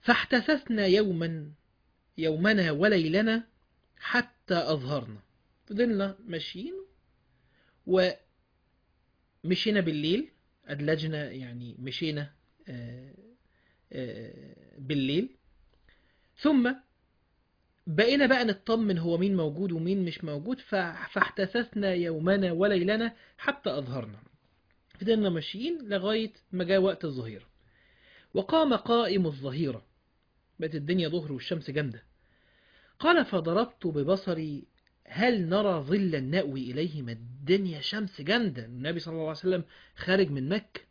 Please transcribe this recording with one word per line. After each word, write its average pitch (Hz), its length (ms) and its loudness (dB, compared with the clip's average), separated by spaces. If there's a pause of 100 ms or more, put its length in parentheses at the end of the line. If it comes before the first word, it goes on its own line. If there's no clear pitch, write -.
فاحتثثنا 240 840 2
يوما، 165 640 2 (680)
يومنا 165 540 4
وليلنا 196 760 2 (500)
حتى - 580 -2
أظهرنا". 131 640 -2 (460)
فضلنا 202 600 0
ماشيين 196 480 -10 (2750)
ومشينا 202 340 2
بالليل، 165 520 0 (340)
أدلجنا 151 680 -2
يعني 120 480 -12
مشينا، 143 540 -6 (340)
آه، 123 460 -14 (800)
آه، 131 640 -10 (220)
بالليل، 143 520 0 (1080)
ثم 269 360 4 (1120)
بقينا 233 380 4
بقى 247 200 4
نطمن 214 520 0
هو 170 200 0
مين 196 180 2
موجود 170 360 0
ومين 180 340 0
مش 165 180 -6
موجود، 160 360 -6
ف-، - 160 -6 (360)
فاحتثثنا 196 840 0
يومنا 175 580 2
وليلنا 202 640 2 (220)
حتى - 320 -4
أظهرنا. 123 500 -6 (800)
فضلنا 214 300 2
ماشيين 220 600 -4
لغاية 214 440 -2 (180)
ما 180 120 -2
جاء 190 180 4
وقت 190 240 2
الظهيرة. 117 400 -8 (880)
وقام 294 400 4
قائم 208 520 2
الظهيرة، 135 600 -4 (760)
بقت 156 160 -4
الدنيا 160 340 0
ظهر 151 220 -4
والشمس 131 400 -6
جامدة. 139 320 -4 (960)
قال: 320 260 6
"فضربت 180 640 -2
ببصري 160 760 -2 (440)
هل 202 420 0
نرى 190 300 2
ظلا 160 400 0
نأوي 135 520 -2
إليه؟". 151 300 -4
ما 120 100 -8
الدنيا 143 720 -2
شمس 202 400 -6
جامدة، 160 440 -2
النبي 131 340 -6
صلى 160 120 -10
الله 160 120 -6
عليه 156 80 -4
وسلم 175 320 -2 (320)
خارج 185 360 2
من 135 180 -4
مكة 202 420 -4